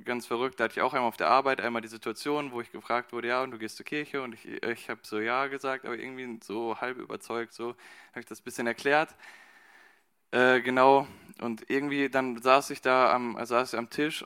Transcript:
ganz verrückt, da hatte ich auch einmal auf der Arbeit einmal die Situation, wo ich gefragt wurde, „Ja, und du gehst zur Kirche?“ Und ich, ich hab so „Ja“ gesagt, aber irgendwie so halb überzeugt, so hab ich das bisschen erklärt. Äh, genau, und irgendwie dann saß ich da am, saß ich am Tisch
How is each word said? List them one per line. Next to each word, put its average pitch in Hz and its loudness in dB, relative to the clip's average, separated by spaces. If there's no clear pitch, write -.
ganz 120 -4
verrückt, 127 -2
da 117 2
hatte 110 -2
ich - 0
auch 131 2
einmal 123 0
auf 110 -4
der 82 0
Arbeit 131 4
einmal 117 -2
die 113 -16
Situation, 135 -4
wo 120 -6
ich - -12
gefragt 117 -4
wurde, 120 -4
„Ja, 127 2
und 131 -6
du 113 -12
gehst 107 -8
zur - -14
Kirche?“ 147 -6
Und 117 -8
ich, - -20
ich - -6
hab 110 -10
so 107 -4
„Ja“ 123 0
gesagt, 135 -6
aber 117 -6
irgendwie 127 -10
so 113 -4
halb 127 -6
überzeugt, 117 -8
so 120 -8
hab 123 -12
ich 113 -16
das - -14
bisschen 123 -6
erklärt. 143 0
Äh, 127 6
genau, 131 6
und 113 -6
irgendwie 139 0
dann 127 -2
saß 131 6
ich 143 -8
da 127 6
am, 120 0
saß 120 0
ich 113 -2
am 117 -6
Tisch 151 -2